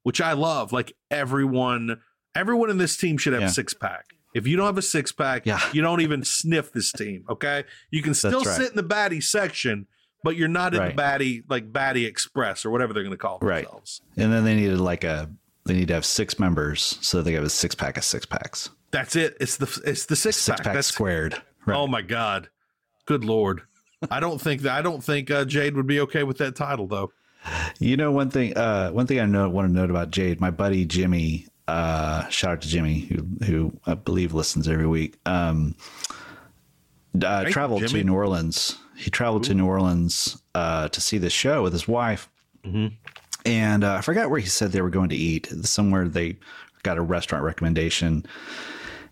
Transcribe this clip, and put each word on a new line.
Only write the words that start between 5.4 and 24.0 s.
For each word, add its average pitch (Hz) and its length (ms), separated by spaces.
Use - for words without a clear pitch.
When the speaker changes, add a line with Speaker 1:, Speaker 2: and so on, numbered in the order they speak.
Speaker 2:
Yeah. 107 160
Speaker 1:
you 151 100
don't 165 200
even 147 220
sniff - 500
this - 180
team. 101 380
Okay, 143 340
you 156 120
can 147 80
Speaker 2:
That's 143 100
Speaker 1:
still 247 240
Speaker 2:
right. 208 140
Speaker 1:
sit 254 140
in 208 40
the 202 80
baddie 190 400
section, 131 640
but 165 120
you're 160 140
not 180 240
in - 80
Speaker 2:
Right. 90 140
Speaker 1:
the 143 60
baddie, 139 460
like, 110 240
baddie 131 340
express 110 600
or 110 60
whatever 120 220
they're 101 100
gonna 98 120
call 95 260
Speaker 2:
Right. 87 220
Speaker 1:
themselves. - 380
Speaker 2:
And 110 160
then 113 100
they 110 120
needed, 101 240
like, 90 260
a, 78 240
they - 80
need 92 140
to 85 60
have 80 120
six - 320
members 76 640
so 90 200
they 85 120
have 76 120
a 76 40
six - 260
pack 71 220
of 71 60
six - 220
packs. - 440
Speaker 1:
That's 135 240
it. 160 240
It's 131 180
the, - 280
it's 135 200
the 143 120
six 214 200
Speaker 2:
Six - 200
Speaker 1:
pack. - 80
Speaker 2:
pack 104 80
Speaker 1:
That's 139 140
Speaker 2:
squared. 82 540
Right. 107 120
Speaker 1:
Oh 143 100
my 120 160
God. 104 460
Good 143 160
Lord. 107 380